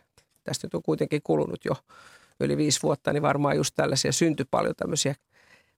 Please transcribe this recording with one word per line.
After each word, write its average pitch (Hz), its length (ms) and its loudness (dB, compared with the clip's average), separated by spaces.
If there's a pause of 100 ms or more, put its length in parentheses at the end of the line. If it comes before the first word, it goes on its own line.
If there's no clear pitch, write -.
(440)
tästä - 220 -6
nyt - 80 -8
on 160 80 -6
kuitenkin 151 420 -2
kulunut - 400 -2
jo - 80 0 (680)
yli 143 160 0
viisi 147 260 2
vuotta, 151 300 0
niin 147 100 0
varmaan 143 340 2
just 151 180 -2
tällaisia 143 380 0
syntyi 156 380 2
paljon - 260 0
tämmöisiä - 380 -2 (640)